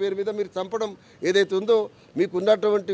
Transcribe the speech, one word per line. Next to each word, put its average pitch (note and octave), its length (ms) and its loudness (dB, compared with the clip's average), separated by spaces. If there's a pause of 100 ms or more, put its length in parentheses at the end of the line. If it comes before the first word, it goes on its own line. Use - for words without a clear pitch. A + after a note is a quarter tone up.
పేరు G3 180 -2
మీద G3+ 100 -4 (100)
మీరు F#3+ 180 -6
చంపడం G#3 340 -6 (380)
ఏదైతే F#3+ 320 2
ఉందో, A3+ 160 4 (420)
మీకు F#3 220 0
ఉన్నటువంటి G#3 520 2